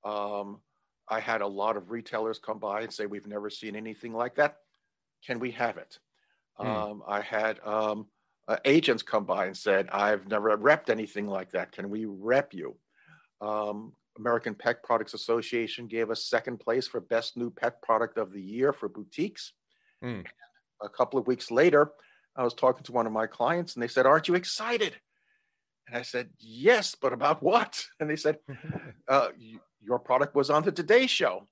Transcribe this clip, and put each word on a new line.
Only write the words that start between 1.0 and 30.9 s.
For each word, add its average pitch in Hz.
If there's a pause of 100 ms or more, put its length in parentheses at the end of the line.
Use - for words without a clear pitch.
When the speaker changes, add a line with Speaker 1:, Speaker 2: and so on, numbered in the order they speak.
Speaker 1:
I 110
had 110
a 101
lot 101
of 90
retailers 110
come 107
by 104
and 113
say, 107
"We've 101
never 104
seen 104
anything 110
like 120
that. 147 (640)
Can 123
we 123
have 117
it?" - (560)
Speaker 2:
Hmm. 104
Speaker 1:
Um, 107
I 101
had, 110
um, 107 (400)
uh, 107
agents 139
come 104
by 92
and 95
said, 98
"I've 101
never 107
repped 120
anything 104
like 95
that. 87
Can 98
we 110
rep 107
you?" 76 (600)
Um, 107 (220)
American 113
Pet 117
Products 113
Association 117
gave 113
us 113
second 120
place 123
for 120
Best 113
New 120
Pet -
Product 113
of 101
the 98
Year 120
for 104
boutiques. 107 (480)
Speaker 2:
Hmm. 117 (600)
Speaker 1:
A 104
couple 127
of 110
weeks 123
later, 147 (440)
I 127
was 120
talking 127
to 120
one 117
of 110
my 110
clients, 170
and 120
they 117
said, 131
"Aren't 156
you 175
excited?" 214 (880)
And 120
I 120
said, 123
"Yes, 135
but 127
about 143
what?" -
<laughs> -
And 151
they 151
said, 151
Speaker 2:
<laughs> -
Speaker 1:
uh, 131
"You, 110 (260)
your 120
product 135
was 139
on 151
the 185
Today 208